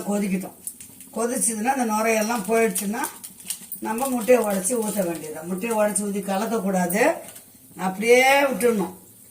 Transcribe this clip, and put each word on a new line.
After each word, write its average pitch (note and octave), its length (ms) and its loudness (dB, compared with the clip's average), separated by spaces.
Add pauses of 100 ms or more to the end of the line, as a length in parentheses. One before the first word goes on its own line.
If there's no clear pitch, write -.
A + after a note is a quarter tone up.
கொதிக்கிட்டோம். G3+ 480 -2 (580)
கொதிச்சுதுன்னா, A#3 600 -2
அந்த B3 180 -2
நுரையெல்லாம் A3 560 0
போயிடுச்சுன்னா, A3 540 0 (840)
நம்ம A#3 280 -2
முட்டையை A#3 320 4
உடைச்சி F#3+ 260 -2 (120)
ஊத்த G3 240 -2
வேண்டியதுதான். D#3+ 420 -8
முட்டையை A3 280 -2
உடைச்சி G#3 280 0
ஊத்தி G3+ 240 -4
கலக்கக்கூடாது, G3 720 0 (840)
அப்படியே A3+ 320 4 (300)
விட்டுடணும். G#3+ 440 0 (380)